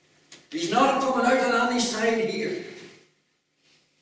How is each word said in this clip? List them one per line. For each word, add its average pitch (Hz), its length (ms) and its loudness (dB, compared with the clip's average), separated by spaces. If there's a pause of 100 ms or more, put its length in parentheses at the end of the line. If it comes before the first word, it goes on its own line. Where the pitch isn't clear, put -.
(520)
He's - 200 -4
not 269 300 4
coming 254 240 0
out 254 280 2
on 247 180 2
any 247 80 0
side 220 500 0
here. - 360 -6 (1400)